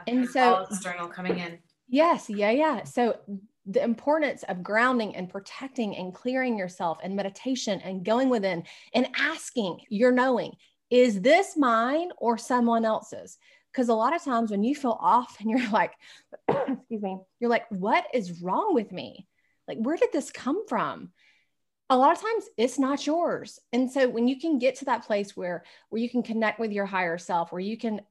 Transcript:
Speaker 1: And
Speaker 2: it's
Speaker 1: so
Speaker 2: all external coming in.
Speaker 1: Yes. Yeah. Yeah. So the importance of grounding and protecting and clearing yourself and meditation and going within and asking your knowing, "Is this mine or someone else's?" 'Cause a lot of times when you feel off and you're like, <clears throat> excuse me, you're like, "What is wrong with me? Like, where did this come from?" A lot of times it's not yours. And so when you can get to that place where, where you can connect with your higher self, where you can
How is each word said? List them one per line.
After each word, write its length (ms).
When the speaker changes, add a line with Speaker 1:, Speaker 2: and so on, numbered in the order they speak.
Speaker 1:
And 160
Speaker 2:
it's 100
Speaker 1:
so 220
Speaker 2:
all 80
external 440
coming 320
in. 200
Speaker 1:
Yes. 420
Yeah. 220
Yeah. 320
So 340
the 180
importance 600
of 200
grounding 520
and 140
protecting 680
and 180
clearing 440
yourself 460
and 120
meditation 680
and 220
going 260
within 340
and 140
asking 720
your 220
knowing, 420
"Is 320
this 340
mine 640
or 200
someone 480
else's?" 520
'Cause 160
a 40
lot 220
of 80
times 280
when 120
you 120
feel 260
off 380
and 100
you're 200
like, 240
<clears throat> 260
excuse 540
me, 160
you're 100
like, 200
"What 440
is 280
wrong 320
with 180
me? 360
Like, 120
where 180
did 160
this 180
come 360
from?" 440
A 80
lot 180
of 60
times 240
it's 220
not 260
yours. 540
And 200
so 160
when 200
you 120
can 180
get 200
to 80
that 200
place 300
where, 280
where 120
you 80
can 140
connect 360
with 120
your 140
higher 320
self, 340
where 100
you 160
can 340